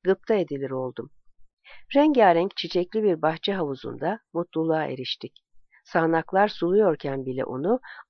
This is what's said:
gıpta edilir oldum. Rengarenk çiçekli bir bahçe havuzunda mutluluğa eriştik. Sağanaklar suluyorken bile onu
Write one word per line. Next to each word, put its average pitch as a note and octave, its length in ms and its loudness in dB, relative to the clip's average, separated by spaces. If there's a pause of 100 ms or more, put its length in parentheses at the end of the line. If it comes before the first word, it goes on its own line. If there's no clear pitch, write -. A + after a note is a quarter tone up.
gıpta F#3+ 300 0
edilir C#3+ 360 -4
oldum. C3 400 -8 (840)
Rengarenk G#3+ 600 6
çiçekli F3+ 460 -2
bir F3 200 2
bahçe D#3+ 300 -2
havuzunda C#3+ 680 -6 (120)
mutluluğa D#3+ 520 -2
eriştik. C3 600 -10 (420)
Sağanaklar E3 600 2
suluyorken E3 800 0
bile B2+ 180 -4
onu E3+ 360 -2 (300)